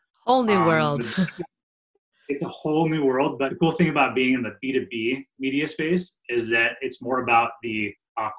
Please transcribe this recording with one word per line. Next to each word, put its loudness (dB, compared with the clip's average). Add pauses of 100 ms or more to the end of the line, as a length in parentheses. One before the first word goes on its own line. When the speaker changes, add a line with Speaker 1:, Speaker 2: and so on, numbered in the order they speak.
(260)
Speaker 1:
Whole 4
new 2
Speaker 2:
Um, 4
Speaker 1:
world. 2 (640)
<laughs> -18
Speaker 2:
it's -4
a -4
whole 0
new 0
world. 2
But -2
the -8
cool 2
thing 2
about 2
being 2
in 0
the -6
B -4
two -2
B -4 (140)
media -2
space -4 (120)
is -2
that 2
it's -8
more -2
about 2 (100)
the, -4 (240)
uh, -4